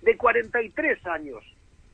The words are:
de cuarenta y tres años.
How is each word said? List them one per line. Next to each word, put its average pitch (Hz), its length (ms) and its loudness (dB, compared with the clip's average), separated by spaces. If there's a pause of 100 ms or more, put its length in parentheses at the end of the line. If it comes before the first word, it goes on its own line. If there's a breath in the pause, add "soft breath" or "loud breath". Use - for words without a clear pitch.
de 220 160 4
cuarenta 233 460 0
y 202 80 -10
tres 311 340 -2
años. 151 380 -8 (500)